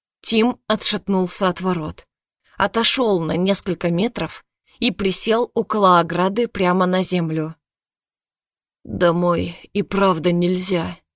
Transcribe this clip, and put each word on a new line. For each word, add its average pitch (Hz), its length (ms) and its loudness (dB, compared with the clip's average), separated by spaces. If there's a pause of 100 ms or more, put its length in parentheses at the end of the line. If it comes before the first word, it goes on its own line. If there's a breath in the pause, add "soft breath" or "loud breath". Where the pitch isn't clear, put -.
(200)
Тим 226 460 2
отшатнулся 196 840 -2
от 175 120 -4
ворот, 180 460 -6 (500 soft breath)
отошёл 214 640 0
на 160 160 -2
несколько 180 540 0
метров 175 540 -4 (340 soft breath)
и 233 120 2
присел 220 640 -2
около 190 460 4
ограды 185 480 0
прямо 185 380 0
на 185 160 0
землю. 160 520 -2 (1300)
"Домой 175 720 0 (160)
и 202 100 -2
правда 180 500 0
нельзя". 180 680 -2 (180)